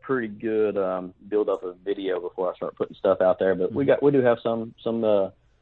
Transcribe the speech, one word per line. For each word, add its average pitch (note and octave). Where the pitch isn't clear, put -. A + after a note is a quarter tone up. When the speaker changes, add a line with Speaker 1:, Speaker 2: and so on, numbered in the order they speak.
Speaker 1:
pretty B2+
good, G#2+
um, F#2
build G#2
up F#2+
of F2+
video F#2+
before F2+
I -
start D#2+
putting -
stuff F#2+
out F#2
there. F#2+
But F2+
we C#3
Speaker 2:
Mm-hmm. C#3
Speaker 1:
got, -
we C#3+
do C#3
have A#2
some, A#2
some, A#2
uh, G2